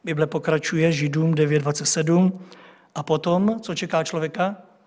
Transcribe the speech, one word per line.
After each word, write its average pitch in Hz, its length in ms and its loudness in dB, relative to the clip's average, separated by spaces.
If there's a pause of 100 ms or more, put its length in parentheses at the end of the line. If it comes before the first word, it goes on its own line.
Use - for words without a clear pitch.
Bible 156 220 0
pokračuje, 156 640 0
Židům 151 420 0
devět 151 260 2
dvacet 147 260 -2
sedm. 170 600 2 (480)
A 156 80 -8
potom, 180 580 0
co 180 140 -8
čeká 160 300 -2
člověka? 170 520 -4 (300)